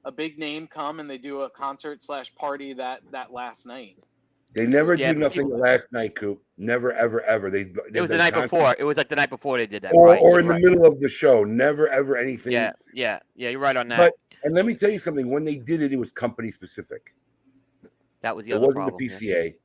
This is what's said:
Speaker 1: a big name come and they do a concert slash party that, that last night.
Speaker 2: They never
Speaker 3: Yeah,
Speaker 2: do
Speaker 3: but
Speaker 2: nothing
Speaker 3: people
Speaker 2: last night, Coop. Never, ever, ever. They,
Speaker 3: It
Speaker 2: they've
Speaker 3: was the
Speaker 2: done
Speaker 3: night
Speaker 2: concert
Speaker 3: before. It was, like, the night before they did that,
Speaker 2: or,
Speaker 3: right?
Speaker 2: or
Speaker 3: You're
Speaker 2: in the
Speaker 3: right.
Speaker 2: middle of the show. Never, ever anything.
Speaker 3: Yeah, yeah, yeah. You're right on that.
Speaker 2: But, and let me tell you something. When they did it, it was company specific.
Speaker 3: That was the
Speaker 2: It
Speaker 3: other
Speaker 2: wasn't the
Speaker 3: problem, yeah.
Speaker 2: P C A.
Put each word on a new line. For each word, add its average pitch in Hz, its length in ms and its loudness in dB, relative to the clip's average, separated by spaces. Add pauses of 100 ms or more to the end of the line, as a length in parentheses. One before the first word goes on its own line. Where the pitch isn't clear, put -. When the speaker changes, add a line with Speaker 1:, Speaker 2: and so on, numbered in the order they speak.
Speaker 1:
a 135 60 -10
big 151 280 -10
name 156 280 -12
come 156 340 -10
and 147 80 -14
they 135 100 -12
do 139 240 -10
a 131 80 -8
concert 139 520 -12
slash 139 320 -14
party 139 380 -10
that, 127 300 -10 (100)
that 127 200 -14
last 123 340 -14
night. 120 360 -20 (520)
Speaker 2:
They 113 120 -2
never 151 280 2
Speaker 3:
Yeah, 135 180 0
Speaker 2:
do 151 80 -2
Speaker 3:
but 151 60 0
Speaker 2:
nothing 139 180 -2
Speaker 3:
people 127 140 -4
Speaker 2:
last 127 340 2
night, 110 240 -6
Coop. 101 260 -8 (140)
Never, 120 360 -2
ever, 113 300 0
ever. 104 280 0
They, 98 100 -2
Speaker 3:
It 92 140 -12 (180)
Speaker 2:
they've 147 80 -2
Speaker 3:
was 165 100 -2
the 160 60 -2
Speaker 2:
done - 20 0
Speaker 3:
night 170 160 2
Speaker 2:
concert 123 220 -2
Speaker 3:
before. 139 220 4
It 139 60 -4
was, 147 120 -2
like, 151 120 -2
the 151 80 -4
night 143 140 0
before 131 280 -4
they 117 80 -2
did 101 160 -10
that, - 120 -2
Speaker 2:
or, 170 120 12
Speaker 3:
right? 170 160 8
Speaker 2:
or 175 80 10
Speaker 3:
You're 175 100 6
Speaker 2:
in 170 60 2
the 170 60 0
Speaker 3:
right. 175 100 2
Speaker 2:
middle 180 240 8
of 143 120 6
the 135 100 -2
show. 123 360 4
Never, 143 440 0
ever 139 280 -2
anything. 123 380 -6
Speaker 3:
Yeah, 113 180 -2 (200)
yeah, 117 280 -6 (160)
yeah. 120 140 -8
You're 131 100 -8
right 135 160 0
on 120 120 -4
that. 117 100 -2
Speaker 2:
But, 170 160 6 (280)
and 151 120 -2
let 190 120 2
me 233 80 -2
tell 202 160 0
you 208 80 -4
something. 139 320 -6
When 147 140 -2
they 147 140 -6
did 151 240 -4
it, 139 100 -2
it 131 60 -4
was 113 120 -6
company 117 400 -8
specific. - 640 -18 (1040)
Speaker 3:
That 113 140 -6
was 104 120 -12
the 117 60 -6
Speaker 2:
It 104 40 -2
Speaker 3:
other 120 100 2
Speaker 2:
wasn't 101 200 0
the 90 60 -4
Speaker 3:
problem, 98 120 -10
yeah. 120 40 -8
Speaker 2:
P 95 60 -10
C 101 180 -6
A. 82 320 -4